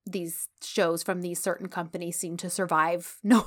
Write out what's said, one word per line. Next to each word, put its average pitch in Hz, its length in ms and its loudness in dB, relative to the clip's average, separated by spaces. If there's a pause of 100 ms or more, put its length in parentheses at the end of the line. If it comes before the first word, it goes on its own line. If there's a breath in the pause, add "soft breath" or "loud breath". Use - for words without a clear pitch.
these 180 420 -6 (160)
shows 170 400 2
from 180 180 -2
these 175 180 -4
certain 190 280 -2
companies 175 500 -6
seem 170 200 -4
to 180 120 -6
survive 170 680 2
<laughs> - 40 -10
no 214 240 6